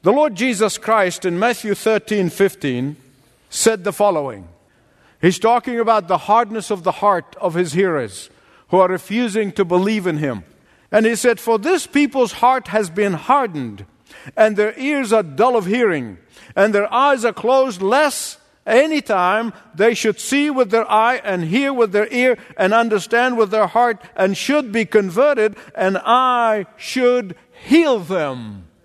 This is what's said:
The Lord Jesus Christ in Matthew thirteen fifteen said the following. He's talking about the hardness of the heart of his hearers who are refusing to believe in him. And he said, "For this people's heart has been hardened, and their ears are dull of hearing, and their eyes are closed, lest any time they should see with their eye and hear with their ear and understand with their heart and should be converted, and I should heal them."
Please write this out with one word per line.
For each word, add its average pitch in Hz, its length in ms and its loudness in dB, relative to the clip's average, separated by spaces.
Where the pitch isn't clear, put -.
The 180 100 2
Lord 285 220 2
Jesus 208 460 -2
Christ 208 460 0
in 175 120 -2
Matthew 214 380 -2
thirteen 208 560 -2
fifteen 143 640 -2
said 220 320 0
the 196 100 -4
following. 143 540 -2
He's 180 160 2
talking 233 420 0
about 214 280 0
the - 180 -2
hardness 220 460 0
of 185 120 -6
the 180 200 -4
heart 196 360 0
of 208 140 -2
his 170 200 -2
hearers 151 580 -2
who 180 100 2
are 185 100 6
refusing 208 600 -2
to 202 120 0
believe 185 440 0
in 160 100 -2
him. 123 260 -4
And 220 140 2
he 233 100 2
said, 233 240 0
"For 226 200 0
this 311 260 -2
people's 269 480 0
heart 254 360 0
has 202 200 -2
been 196 240 -2
hardened, 151 720 -2
and 214 180 4
their 208 220 0
ears 269 340 -2
are 220 120 2
dull 202 320 0
of 202 100 0
hearing, 175 540 -2
and 208 160 2
their 202 220 0
eyes 262 320 2
are 220 80 0
closed, 254 480 0
lest 262 560 -2
any 294 360 2
time 202 500 0
they 214 200 2
should 214 260 -2
see 285 300 0
with 254 200 0
their 220 200 0
eye 226 340 2
and 185 220 -4
hear 269 280 0
with 233 180 0
their 208 220 0
ear 247 240 2
and 190 180 2
understand 233 640 0
with 214 120 2
their 208 180 2
heart 233 320 0
and 190 220 0
should 277 340 -2
be 220 140 0
converted, 214 680 2
and 190 240 0
I 233 680 2
should 247 580 0
heal 285 340 4
them." 131 680 -6